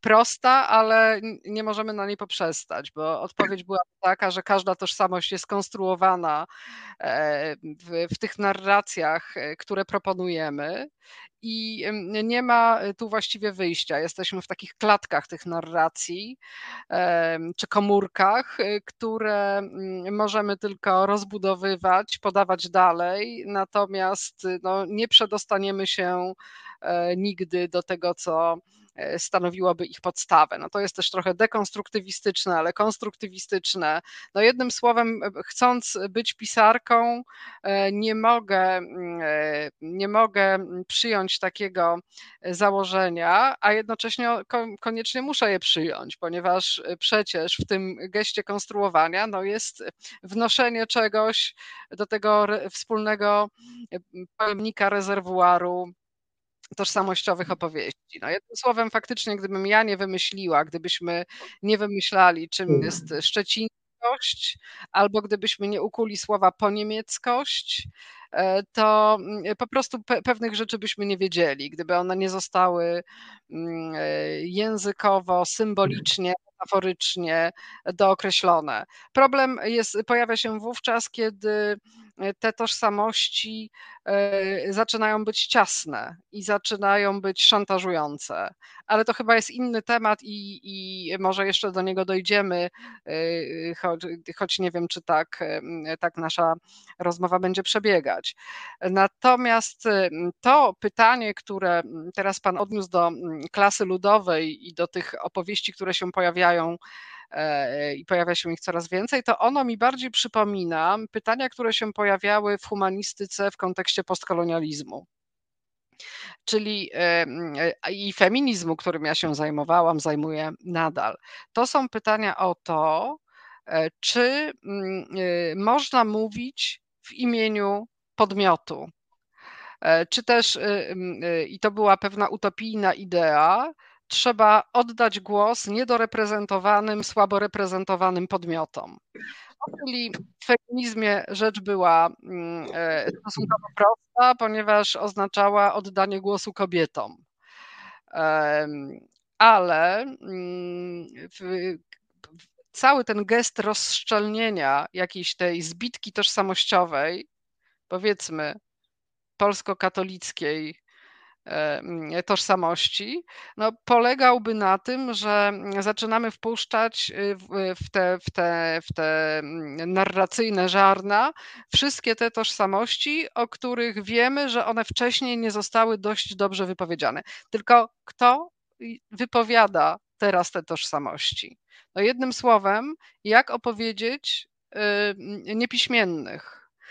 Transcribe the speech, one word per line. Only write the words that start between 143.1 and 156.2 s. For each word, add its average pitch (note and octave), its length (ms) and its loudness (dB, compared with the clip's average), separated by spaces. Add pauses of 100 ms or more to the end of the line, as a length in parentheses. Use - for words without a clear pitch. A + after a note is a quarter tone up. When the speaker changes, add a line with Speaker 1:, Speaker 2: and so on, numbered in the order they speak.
Speaker 1:
stosunkowo G#3+ 540 -4
prosta, B3 600 4
ponieważ G#3+ 600 2
oznaczała G3+ 800 2
oddanie G3 480 -2
głosu G3+ 320 -4
kobietom. E3 640 -2 (960)
Em, D3+ 880 0 (380)
ale, F#3 640 6
mm, F3+ 1040 -10 (320)
w, - 0 - (1000)
w, - 60 -20 (260)
cały C4+ 320 4
ten G#3 220 -2
gest A#3 340 0
rozszczelnienia G#3 1300 0
jakiejś F#3 420 -6
tej F3 260 -2
zbitki F3 520 -10
tożsamościowej, F3+ 1160 0 (600)